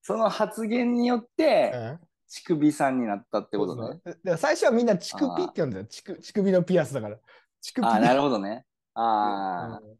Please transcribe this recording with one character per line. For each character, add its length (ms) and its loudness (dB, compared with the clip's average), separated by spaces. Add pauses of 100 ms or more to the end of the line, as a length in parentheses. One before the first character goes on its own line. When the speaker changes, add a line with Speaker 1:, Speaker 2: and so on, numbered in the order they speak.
Speaker 1:
そ 160 -4
の 120 2
発 380 -2
言 260 0
に 140 2
よ 100 2
っ 80 -6 (120)
て、 360 4
Speaker 2:
う 40 -6
ん。 220 -8 (280)
Speaker 1:
乳 160 -18
首 280 4
さ 180 0
ん 100 0
に 80 -2
な 80 -2
っ 160 -12
た 80 0
っ 100 -8
て 80 -4
こ 100 2
と 80 -6
ね。 60 -10
Speaker 2:
そ 120 -8
う 120 -18
そ 60 -12
う。 120 -16
で、 140 -2
最 180 2
初 100 -2
は 60 6
み 120 2
ん 40 2
な 100 4
乳 180 -10
首 280 -2
っ 100 -4
て 80 -4
呼 60 0
ん 20 -4
で 60 -6
た 60 -8
よ。 40 -12
Speaker 1:
あ 20 -20
ー。 0 -
Speaker 2:
乳-、 340 -16
乳 120 -20
首 180 2
の 120 4
ピ 160 2
ア 60 0
ス 80 -12
だ 80 -4
か 80 -8
ら。 80 -12 (440)
乳 140 -14
首。 120 0
Speaker 1:
あ 60 4
ー、 60 4
な 140 6
る 80 4
ほ 80 2
ど 100 0
ね。 260 -8 (280)
あ 880 -2
ー。 40 -20
Speaker 2:
う 80 -20
ん。 60 -20